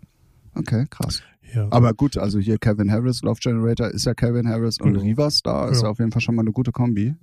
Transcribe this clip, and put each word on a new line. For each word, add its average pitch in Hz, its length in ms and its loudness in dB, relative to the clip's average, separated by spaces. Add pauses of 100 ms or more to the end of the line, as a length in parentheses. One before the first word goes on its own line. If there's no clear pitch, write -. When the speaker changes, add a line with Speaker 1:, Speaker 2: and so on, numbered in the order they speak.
(540)
Speaker 1:
Okay, 117 360 -2
krass. - 320 -6 (320)
Speaker 2:
Ja. 107 160 0
Speaker 1:
Aber 117 240 4
gut, 139 240 0
also 101 200 0
hier 107 200 0
Calvin 104 320 2
Harris, 120 320 -2
Love 110 200 -2
Generator 117 460 0
ist - 180 -4
ja 123 80 0
Calvin 120 340 0
Harris 113 320 -2
und 104 160 4
Speaker 2:
Ja. 98 60 0
Speaker 1:
Riva 120 280 2
Star - 400 -2
ist 120 120 2
Speaker 2:
Ja. 107 60 0
Speaker 1:
auf 107 100 -4
jeden 113 140 0
Fall 117 80 2
schon 117 140 0
mal 113 80 2
eine 110 100 0
gute 123 200 0
Kombi, 120 500 0